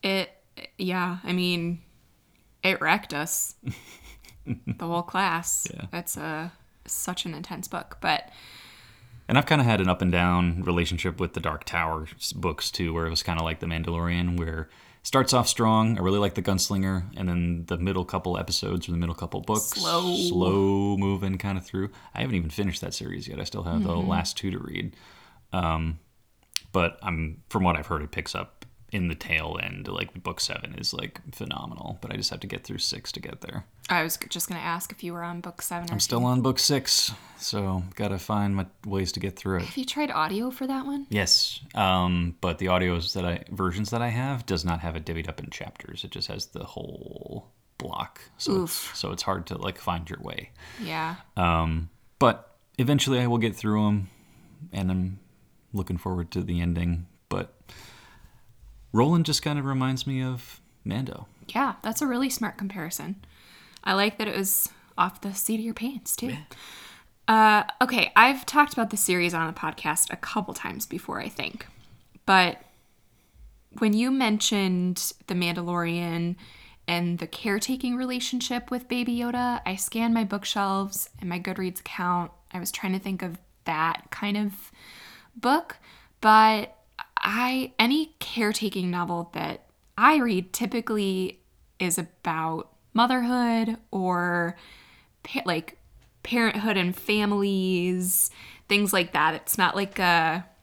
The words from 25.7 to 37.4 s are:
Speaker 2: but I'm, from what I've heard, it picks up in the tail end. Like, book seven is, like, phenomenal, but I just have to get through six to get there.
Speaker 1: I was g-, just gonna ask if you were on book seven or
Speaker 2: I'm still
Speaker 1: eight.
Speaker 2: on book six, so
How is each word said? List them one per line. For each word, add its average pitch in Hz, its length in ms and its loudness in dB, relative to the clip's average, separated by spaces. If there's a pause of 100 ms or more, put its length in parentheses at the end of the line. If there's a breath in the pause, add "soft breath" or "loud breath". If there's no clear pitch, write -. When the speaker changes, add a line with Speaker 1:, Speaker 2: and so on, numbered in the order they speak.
Speaker 2:
but 87 320 0
I'm, 80 460 -4
from 92 160 0
what 87 120 4
I've 76 120 -6
heard, 78 140 -2
it 76 100 -10
picks - 240 -8
up - 280 -10 (280)
in 90 160 0
the 78 80 -4
tail 80 440 -2
end. 92 280 -8
Like, 87 340 -6
book 90 180 -6
seven - 360 -6
is, - 180 -4
like, - 260 -8 (140)
phenomenal, - 680 -10
but 107 120 -10
I 104 40 -6
just - 140 -4
have - 100 -10
to 98 60 -10
get - 160 -8
through 101 160 -10
six - 340 -6
to - 80 -10
get - 200 -12
there. - 260 -10 (240)
Speaker 1:
I 170 140 2
was - 120 -4
g-, - 140 -10
just - 180 -6
gonna 170 120 -8
ask 170 320 -6
if - 100 -18
you 175 100 -8
were 170 120 -8
on 175 160 -8
book 175 200 -14
seven 175 300 -6
or - 40 -4
Speaker 2:
I'm 104 60 0
still 120 200 0
Speaker 1:
eight. 123 60 2
Speaker 2:
on 127 140 4
book 127 200 2
six, - 520 2 (240 loud breath)
so 95 460 -2 (140)